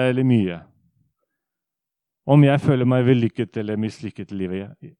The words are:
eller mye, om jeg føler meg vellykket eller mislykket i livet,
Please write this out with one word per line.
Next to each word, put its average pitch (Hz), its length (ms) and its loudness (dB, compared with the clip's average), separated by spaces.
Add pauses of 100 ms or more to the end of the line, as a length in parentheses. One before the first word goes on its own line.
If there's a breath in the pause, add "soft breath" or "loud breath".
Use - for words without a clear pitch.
(100)
eller 127 140 -2
mye, 98 360 0 (1700)
om 143 180 6
jeg 139 160 2
føler 127 280 0
meg 127 160 2
vellykket 120 560 0
eller 107 200 -6
mislykket 104 520 -10
i 98 60 -8
livet, 95 600 -10